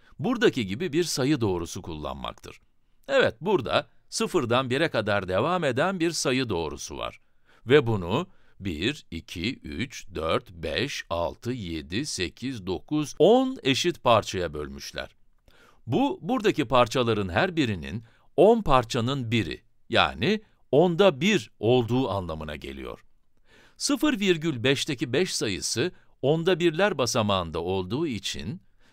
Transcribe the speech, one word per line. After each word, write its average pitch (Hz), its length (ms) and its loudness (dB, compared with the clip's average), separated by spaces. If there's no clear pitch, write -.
buradaki 190 460 2
gibi 120 280 -4
bir 170 100 2
sayı 147 380 0
doğrusu 90 400 -2
kullanmaktır. 69 800 -10
Evet, 247 340 2
burada 143 460 0
sıfırdan 131 600 0
bire 147 200 0
kadar 101 380 0
devam 147 360 0
eden 156 360 0
bir 165 120 0
sayı 131 380 0
doğrusu 78 480 -4
var. 58 220 -10
Ve 131 220 6
bunu 107 400 -2
bir, 95 520 -4
iki, 85 480 -6
üç, 85 560 -10
dört, 82 360 -2
beş, 85 580 -6
altı, 85 420 -4
yedi, 85 540 -6
sekiz, 101 600 -8
dokuz, 147 520 -6
on 254 440 4
eşit 135 400 0
parçaya 95 500 2
bölmüşler. 69 600 -10
Bu, 226 340 0
buradaki 190 440 0
parçaların 117 640 2
her 160 260 0
birinin 104 480 -2
on 220 260 8
parçanın 127 680 0
biri, 95 300 0
yani 104 520 2
onda 165 500 6
bir 180 380 0
olduğu 120 500 2
anlamına 80 460 -6
geliyor. 67 500 -12
Sıfır 277 420 0
virgül 165 440 0
beşteki 131 500 -2
beş 180 220 0
sayısı 117 560 -4
onda 160 380 2
birler 170 380 2
basamağında 101 640 0
olduğu 95 480 -2
için 101 540 -8